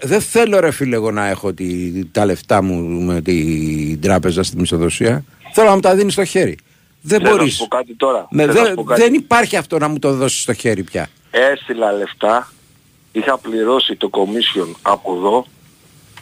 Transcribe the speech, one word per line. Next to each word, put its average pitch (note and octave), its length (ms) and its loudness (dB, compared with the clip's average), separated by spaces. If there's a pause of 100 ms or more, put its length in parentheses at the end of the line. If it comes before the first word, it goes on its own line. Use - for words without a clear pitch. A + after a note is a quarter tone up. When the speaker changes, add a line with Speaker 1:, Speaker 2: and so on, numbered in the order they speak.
Speaker 1:
Δεν E3 180 0
θέλω, G#3+ 400 2
ρε D#3+ 100 4
φίλε, B2+ 240 -2
εγώ A2 160 0
να G#2 180 -2
έχω F#2+ 240 -4
τη, F2+ 520 -6
τα G#2 220 0
λεφτά G2 360 0
μου E2+ 400 -2
με F2+ 180 0
την D#2 800 -2
τράπεζα F#2 420 0
στη F2 140 -6
μισθοδοσία. F2+ 680 0 (280)
Θέλω G#3+ 160 6
να G3 60 6
μου G3 60 2
τα F#3 140 4
δίνει G3+ 160 2
στο F#3+ 140 0
χέρι. C#3 340 -2 (420)
Δεν F#3+ 180 0
Speaker 2:
Θέλω F3 120 2
να G#3 60 6
Speaker 1:
μπορείς. D3+ 180 2
Speaker 2:
σου A#2 140 -6
πω - 80 -4
κάτι B2 180 -6
τώρα. B2 360 0
Speaker 1:
Με D3+ 120 0
Speaker 2:
Θέλω C#3 120 2
να A3+ 80 6
Speaker 1:
δε-, A3 60 4
Speaker 2:
σου F#3+ 60 -2
πω D#3+ 80 -6
κάτι. C3+ 180 2
Speaker 1:
δεν A#3+ 140 4
υπάρχει A#3 420 0
αυτό E3 220 -2
να D3+ 100 0
μου D3+ 100 -4
το C#3 140 0
δώσεις - 300 -2
στο B2 100 -4
χέρι G#2+ 300 -2
πια. E2+ 260 -6 (220)
Speaker 2:
Έστειλα A#2 600 0
λεφτά, G#2 600 -2 (600)
είχα B2 260 -2
πληρώσει A2+ 580 -2
το G2+ 160 -4
commission G2+ 560 -2 (140)
από G2 340 -2
εδώ G#2 300 0 (760)